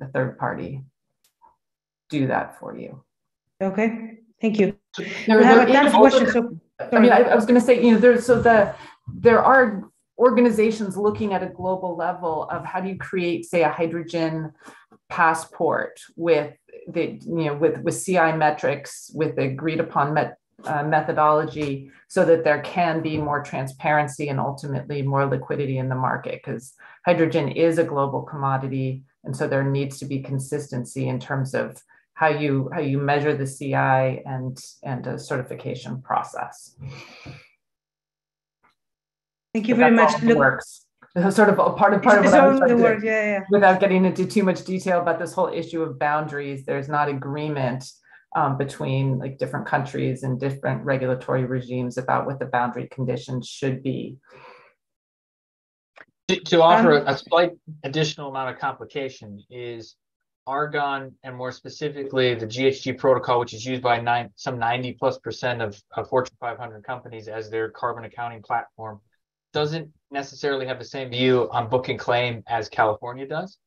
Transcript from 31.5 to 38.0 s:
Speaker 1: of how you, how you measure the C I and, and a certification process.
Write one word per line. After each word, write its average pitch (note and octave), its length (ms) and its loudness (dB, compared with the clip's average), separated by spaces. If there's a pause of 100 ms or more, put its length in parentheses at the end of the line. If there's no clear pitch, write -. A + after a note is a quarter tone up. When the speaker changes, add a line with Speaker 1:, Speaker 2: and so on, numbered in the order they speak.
Speaker 1:
of A#2+ 300 -6 (300)
how D#3 160 0
you, C#3+ 440 -2
how F3 60 -6
you C#3 200 -2
measure C#3+ 360 0
the C3+ 100 -4
C C3+ 300 -8
I C3 500 2
and, C3 320 -8 (260)
and C3 240 -8
a C3 120 -8
certification - 840 -8
process. - 760 -8 (2750)